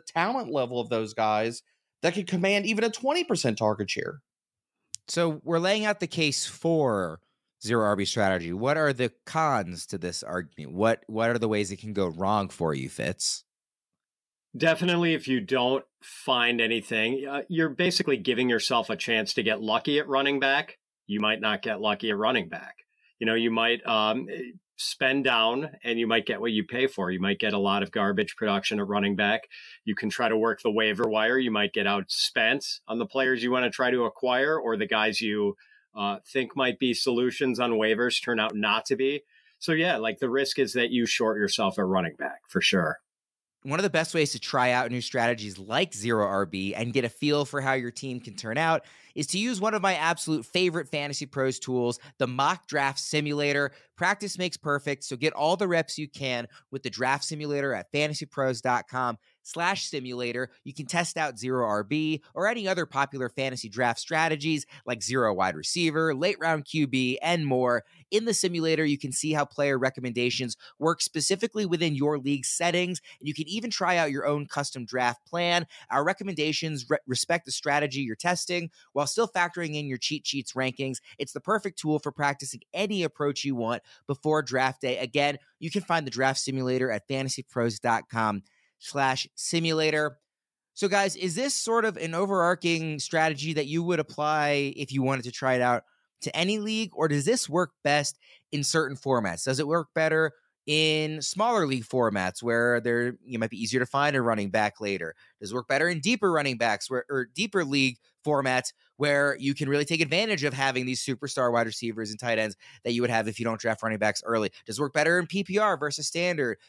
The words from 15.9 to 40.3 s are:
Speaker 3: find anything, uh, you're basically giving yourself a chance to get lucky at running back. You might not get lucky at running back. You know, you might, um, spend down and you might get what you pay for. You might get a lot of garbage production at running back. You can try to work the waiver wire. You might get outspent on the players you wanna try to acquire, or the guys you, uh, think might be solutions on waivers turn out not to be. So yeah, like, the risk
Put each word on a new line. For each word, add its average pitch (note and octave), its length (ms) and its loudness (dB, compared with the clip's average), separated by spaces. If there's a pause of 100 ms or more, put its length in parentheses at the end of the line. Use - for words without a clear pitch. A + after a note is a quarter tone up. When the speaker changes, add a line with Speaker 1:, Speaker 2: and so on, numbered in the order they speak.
Speaker 3:
find A#2+ 600 0
anything, A#2 680 0
uh, C#3 220 -4
you're D#3+ 200 2
basically D3+ 480 2
giving B2 320 2
yourself A2+ 400 2
a G#2+ 60 -2
chance A2 380 0
to A2+ 100 0
get G#2+ 180 0
lucky A#2 380 2
at C3+ 80 -2
running C#3 320 2
back. C#3 380 2 (300)
You G2+ 120 -2
might G#2+ 220 0
not G#2 200 0
get G#2+ 200 -4
lucky G#2+ 280 0
at G#2 80 0
running G#2+ 320 0
back. - 260 -14 (440)
You A2+ 80 0
know, A2+ 80 4
you A#2 160 2
might, A2+ 340 2
um, A2 420 2 (520)
spend C3+ 440 0
down B2 480 2 (120)
and A#2+ 140 0
you A#2 80 0
might A2+ 220 2
get G#2+ 120 -2
what A#2 120 0
you G#2+ 120 2
pay B2+ 220 0
for. G2 240 -2
You F#2 100 -2
might G2+ 200 0
get G#2 140 0
a G2+ 40 0
lot G2+ 240 2
of F#2+ 100 -4
garbage G2+ 440 0
production G#2 440 0
at G2 80 0
running G2+ 280 2
back. G#2 320 0 (380)
You A2 100 -2
can A2 140 -4
try A#2 200 0
to A2 80 2
work A2 240 0
the A#2 80 2
waiver A2 400 2
wire. A2 300 2
You B2 100 0
might G#2 240 2
get G2+ 140 0
outspent A2+ 1000 0
on A2+ 120 -2
the A2 80 -2
players C3 340 0
you A#2+ 80 0
wanna B2 220 2
try B2 180 0
to B2 160 4
acquire, C3 540 0
or A2+ 180 -2
the G#2 80 0
guys G#2+ 340 0
you, G#2 360 0 (400)
uh, G2+ 240 -4 (120)
think B2+ 240 -4
might B2+ 220 0
be B2 160 2
solutions B2 680 0
on A#2+ 120 0
waivers A2 520 2
turn A#2 160 0
out G#2+ 160 0
not G#2+ 300 0
to C3+ 100 0
be. C3+ 280 0 (340)
So - 140 -2
yeah, D#3+ 260 2
like, A2+ 220 -4
the C3 100 0
risk C3+ 300 0